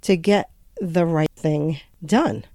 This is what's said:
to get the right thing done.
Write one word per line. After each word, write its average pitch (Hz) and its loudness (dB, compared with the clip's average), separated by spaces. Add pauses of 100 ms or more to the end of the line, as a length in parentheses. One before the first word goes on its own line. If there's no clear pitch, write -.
to 196 2
get 196 0 (300)
the 175 0
right 156 0
thing 151 -2 (240)
done. 160 0 (100)